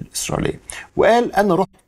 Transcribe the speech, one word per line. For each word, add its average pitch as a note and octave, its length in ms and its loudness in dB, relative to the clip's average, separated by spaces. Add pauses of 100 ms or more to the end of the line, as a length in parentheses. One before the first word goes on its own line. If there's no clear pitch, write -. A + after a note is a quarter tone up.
الإسرائيلية. - 580 -6 (360)
وقال A3+ 400 2
أنا G3 200 2
رحت F3+ 140 0 (180)